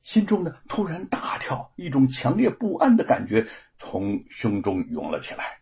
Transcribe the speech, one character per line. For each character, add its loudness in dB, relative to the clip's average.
心 2
中 2
呢 -6
突 -2
然 -6
大 -4
跳， -8
一 -8
种 6
强 0
烈 4
不 -2
安 6
的 4
感 0
觉 2
从 -4
胸 -2
中 -2
涌 -6
了 -4
起 -12
来。 -10